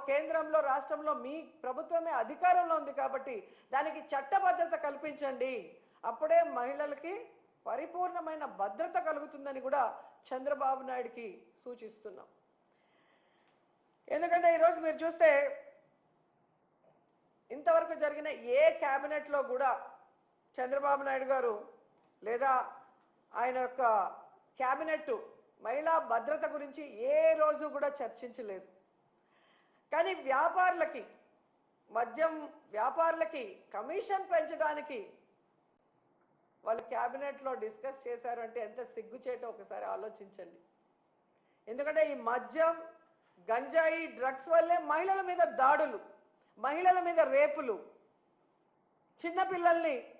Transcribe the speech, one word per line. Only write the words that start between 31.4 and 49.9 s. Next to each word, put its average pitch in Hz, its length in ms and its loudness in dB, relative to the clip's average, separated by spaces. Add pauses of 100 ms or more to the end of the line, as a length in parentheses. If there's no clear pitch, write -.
మద్యం 240 420 0 (440)
వ్యాపారులకి 320 680 0 (300)
కమిషన్ 381 580 -4
పెంచడానికి 302 680 0 (1600)
వాళ్ళు 233 280 -4
క్యాబినెట్లో 262 600 -6 (120)
డిస్కస్ 240 440 -10
చేశారంటే 233 600 -8
ఎంత 214 140 -12 (120)
సిగ్గుచేటో 240 600 -10
ఒకసారి 208 320 -12
ఆలోచించండి. 196 760 -10 (1080)
ఎందుకంటే 294 440 2
ఈ 277 40 -4 (140)
మద్యం, 311 460 2 (720)
గంజాయి, 320 520 2 (160)
డ్రగ్స్ 262 320 -4
వల్లే 330 280 6 (140)
మహిళల 381 380 2
మీద 359 120 2 (200)
దాడులు, 277 380 4 (600)
మహిళల 339 380 4 (100)
మీద 339 120 0 (160)
రేపులు, 294 400 2 (1400)
చిన్నపిల్లల్ని 339 760 2 (240)